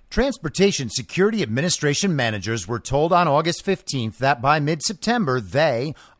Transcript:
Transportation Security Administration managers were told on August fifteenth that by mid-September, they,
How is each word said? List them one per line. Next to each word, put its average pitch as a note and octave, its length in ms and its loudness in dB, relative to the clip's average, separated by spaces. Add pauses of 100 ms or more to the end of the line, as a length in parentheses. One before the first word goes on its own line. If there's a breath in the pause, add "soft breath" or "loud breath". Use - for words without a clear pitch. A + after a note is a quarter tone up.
(100)
Transportation F#3+ 800 0
Security G3 520 0
Administration D3 720 0
managers G#2+ 540 -2
were A#2 100 -4
told D3+ 340 0
on F3 140 4
August D#3 380 0
fifteenth C3+ 540 -4
that C3+ 220 2
by D3 200 2
mid-September, D#3+ 800 0
they, B2+ 520 0 (280 loud breath)